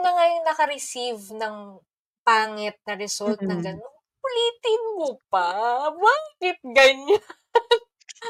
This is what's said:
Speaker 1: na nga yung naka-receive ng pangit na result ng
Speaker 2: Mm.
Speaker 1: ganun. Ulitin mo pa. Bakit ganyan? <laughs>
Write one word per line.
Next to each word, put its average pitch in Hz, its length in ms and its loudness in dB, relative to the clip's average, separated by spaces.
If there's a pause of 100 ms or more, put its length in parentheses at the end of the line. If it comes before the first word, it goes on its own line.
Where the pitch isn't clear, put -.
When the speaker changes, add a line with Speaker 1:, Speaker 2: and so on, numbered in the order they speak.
Speaker 1:
na 359 80 2
nga 349 160 4
yung 339 160 0
naka-receive 277 760 -4 (180)
ng 214 160 -6 (720)
pangit 214 560 0
na 202 160 -8
result 208 400 -4
ng 190 160 -4
Speaker 2:
Mm. 170 160 -4
Speaker 1:
ganun. - 240 -16 (240)
Ulitin 466 640 -2 (180)
mo 302 100 -2 (220)
pa. 180 160 2 (400)
Bakit 370 720 0 (100)
ganyan? 269 560 4 (320)
<laughs> 466 320 2 (420)